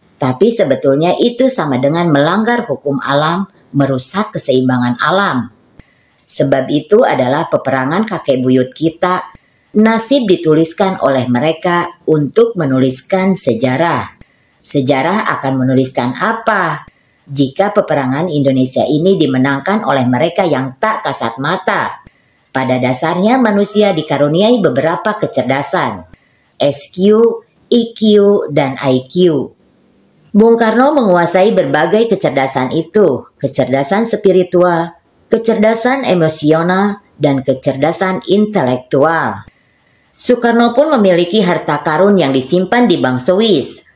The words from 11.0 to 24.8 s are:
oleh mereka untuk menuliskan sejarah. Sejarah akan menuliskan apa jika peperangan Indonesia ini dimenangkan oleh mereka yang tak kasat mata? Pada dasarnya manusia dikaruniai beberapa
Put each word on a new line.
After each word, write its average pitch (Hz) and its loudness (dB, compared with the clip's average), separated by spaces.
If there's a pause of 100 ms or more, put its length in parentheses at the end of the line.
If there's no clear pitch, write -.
oleh 131 0
mereka 160 -2 (160)
untuk 156 2
menuliskan 143 0
sejarah. 127 0 (480)
Sejarah 147 0
akan 131 -2
menuliskan 127 0
apa 196 -4 (400)
jika 139 -2
peperangan 147 -2
Indonesia 131 0
ini 165 2
dimenangkan 139 0
oleh 135 0
mereka 165 0
yang 131 -4
tak 220 -4
kasat 131 -6
mata? 151 -4 (480)
Pada 131 -2
dasarnya 170 0
manusia 202 2
dikaruniai 160 0
beberapa 160 -2